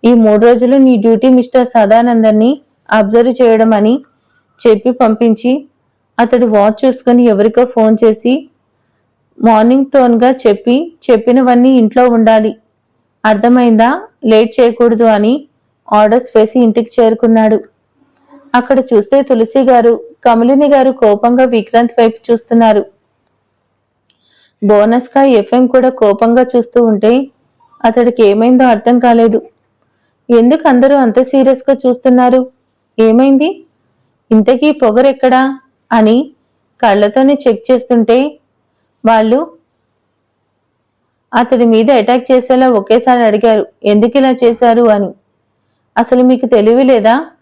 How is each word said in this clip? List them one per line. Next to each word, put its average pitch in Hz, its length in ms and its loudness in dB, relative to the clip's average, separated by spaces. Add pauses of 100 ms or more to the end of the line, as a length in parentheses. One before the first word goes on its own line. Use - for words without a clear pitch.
ఈ 233 80 2
మూడు 214 320 2
రోజులు 247 320 2
నీ 262 200 2
డ్యూటీ 226 320 0
మిస్టర్ 247 380 0
సదానందాన్ని 226 920 0 (300)
అబ్జర్వ్ 226 500 0
చేయడం" 226 320 2
అని 214 300 -2 (640)
చెప్పి 220 240 0
పంపించి, 240 760 -2 (540)
అతడు 240 260 0
వాచ్ 214 400 0
చూసుకొని 247 380 0
ఎవరికో 220 420 0
ఫోన్ 220 380 -2
చేసి, 240 460 -2 (920)
మార్నింగ్ 233 440 2
టోన్గా 247 460 0
చెప్పి, 254 600 -2 (180)
"చెప్పినవన్నీ 247 580 0
ఇంట్లో 247 400 2
ఉండాలి, 220 460 0 (680)
అర్థమైందా? 240 840 0 (180)
లేట్ 226 340 0
చేయకూడదు" 233 440 0
అని 226 440 -2 (460)
ఆర్డర్స్ 214 440 0
వేసి 214 220 0
ఇంటికి 233 420 -2
చేరుకున్నాడు. 220 640 0 (920)
అక్కడ 247 240 -2
చూస్తే 254 420 0
తులసి 247 420 -2
గారు, 233 400 0 (200)
కమలిని 247 460 0
గారు 269 220 2
కోపంగా 233 520 0
విక్రాంత్ 233 560 -2
వైపు 226 320 -2
చూస్తున్నారు. 226 540 0 (1800)
బోనస్గా 226 600 0
ఎఫ్ఎం 247 440 0
కూడా 254 220 0
కోపంగా 233 560 0 (100)
చూస్తూ 240 300 -2
ఉంటే 220 420 -2 (580)
అతడికి 240 380 0
ఏమైందో 226 400 2
అర్థం 240 360 0
కాలేదు. 233 420 0 (960)
"ఎందుకు 294 280 0
అందరూ 269 280 2
అంత 254 260 0
సీరియస్గా 262 560 -2 (100)
చూస్తున్నారు? 247 640 0 (480)
ఏమైంది? 269 640 0 (680)
ఇంతకీ 247 400 0
పొగరెక్కడా?" 262 880 -2 (320)
అని 226 400 0 (500)
కళ్ళతోనే 214 560 0 (100)
చెక్ 226 240 -4
చేస్తుంటే 247 680 -2 (680)
వాళ్ళు 226 460 0 (1800)
అతడి 240 320 -2
మీద 226 260 2
అటాక్ 247 400 0
చేసేలా 254 380 0
ఒకేసారి 240 540 0
అడిగారు, 220 440 0 (160)
"ఎందుకు 214 340 0
ఇలా 262 140 0
చేశారు?" 240 520 0
అని. 202 260 0 (880)
"అసలు 247 260 0
మీకు 254 220 0
తెలివి 233 380 0
లేదా? 247 420 0 (160)